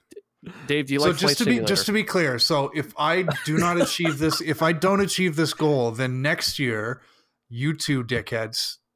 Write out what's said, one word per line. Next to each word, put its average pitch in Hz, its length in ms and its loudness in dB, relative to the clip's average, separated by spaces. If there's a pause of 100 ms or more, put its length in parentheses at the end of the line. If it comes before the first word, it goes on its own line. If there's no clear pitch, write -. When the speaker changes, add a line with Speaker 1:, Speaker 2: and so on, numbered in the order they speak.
(440)
Speaker 1:
D-, - 80 -14 (140)
Dave, 143 200 0
do 139 80 -2
you 139 60 4
Speaker 2:
So 151 80 4
Speaker 1:
like 165 80 2
Speaker 2:
just 131 60 -2
Speaker 1:
Flight - 160 2
Speaker 2:
to 240 60 2
be, 240 120 4 (100)
just 202 180 2
Speaker 1:
Simulator? - 0 -
Speaker 2:
to 214 80 -2
be 214 100 2
clear, 147 380 0
so 139 340 2
if 151 240 -6
I 165 260 2 (200)
do 156 140 0
not 175 220 2
achieve 160 380 0
this, 156 220 0
if 156 220 -2
I 160 100 4
don't 190 280 2
achieve 185 360 0
this 160 180 2
goal, 139 380 2
then 127 300 -4
next - 360 -2
year, 117 440 -2 (460)
you 135 280 -2
two 135 260 0
dickheads 113 760 -4 (180)